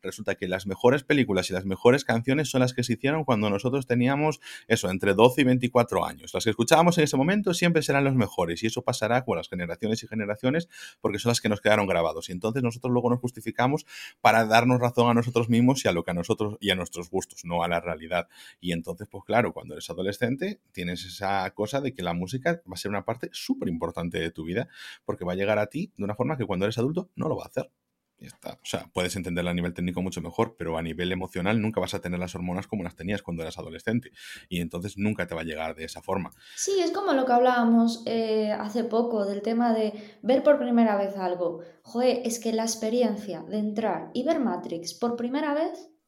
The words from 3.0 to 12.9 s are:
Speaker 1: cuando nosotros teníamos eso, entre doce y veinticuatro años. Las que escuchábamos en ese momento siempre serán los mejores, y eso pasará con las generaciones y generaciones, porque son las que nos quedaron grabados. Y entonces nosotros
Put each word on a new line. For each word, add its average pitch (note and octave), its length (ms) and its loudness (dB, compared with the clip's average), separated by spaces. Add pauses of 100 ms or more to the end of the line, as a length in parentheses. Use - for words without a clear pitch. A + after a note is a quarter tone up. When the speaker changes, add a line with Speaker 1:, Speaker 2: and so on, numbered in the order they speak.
Speaker 1:
cuando G#2+ 260 2
nosotros B2 380 0
teníamos C#3 520 2 (280)
eso, G#2+ 220 2
entre F#2+ 240 2
doce B2 280 8
y - 20 6
veinticuatro B2 640 4
años. D2+ 280 -12
Las - 100 -2
que A2+ 80 2
escuchábamos E3 460 6
en D#3+ 80 4
ese C#3 120 0
momento F#3 360 2
siempre E3+ 280 2
serán C#3 220 2
los C3+ 120 2
mejores, F#2 480 0
y A2 40 0
eso A#2 160 -2
pasará A#2+ 420 0
con G2 120 0
las D#2+ 120 -8
generaciones F#2 540 -4
y A2 40 -16
generaciones, A2 600 -2 (340)
porque G#2 180 0
son A#2+ 100 0
las A#2 120 2
que A2 80 0
nos G#2 120 0
quedaron G#2+ 260 4
grabados. E2 420 0
Y - 20 -8
entonces A2 320 -2
nosotros A#2+ 280 -2